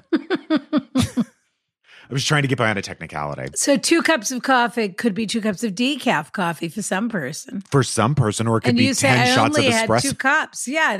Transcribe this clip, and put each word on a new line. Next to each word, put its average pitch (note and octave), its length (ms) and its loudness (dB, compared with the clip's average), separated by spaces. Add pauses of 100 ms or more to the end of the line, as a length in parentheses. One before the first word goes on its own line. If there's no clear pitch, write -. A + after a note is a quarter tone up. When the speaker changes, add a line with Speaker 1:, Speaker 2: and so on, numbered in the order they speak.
Speaker 1:
<laughs> - 60 -20 (2000)
I - 40 -8
was C3+ 120 -2
trying D3 160 2
to C#3 80 0
get C3 80 0
by A2+ 120 2
on G#2+ 80 0
a G2 40 -2
technicality. D2+ 760 -8
Speaker 2:
So C#4+ 220 2
two E4 240 2
cups D#4 320 -2
of B3 100 -8
coffee A#3+ 460 0
could G3+ 240 -2
be A3 120 -4
two A3 140 -4
cups G#3 240 -2
of A3+ 120 -2
decaf A#3+ 580 -2
coffee E3+ 340 -4
for G3+ 140 -8
some G3 260 -4
person. F#3 640 -8
Speaker 1:
For C#3 120 6
some A2+ 320 0
person, A2+ 340 -2
or A2+ 80 4
it A2+ 60 0
could - 80 4
Speaker 2:
And A#3+ 80 4
Speaker 1:
be B3+ 40 4
Speaker 2:
you C4+ 100 2
say, - 140 2
Speaker 1:
ten - 120 6
Speaker 2:
"I A#3+ 140 4
Speaker 1:
shots C4 240 4
of - 60 4
Speaker 2:
only B3+ 80 4
had A3+ 180 2
Speaker 1:
espresso. A3 120 4
Speaker 2:
two C4 140 -2
cups." - 520 -2
Yeah, C#4 320 0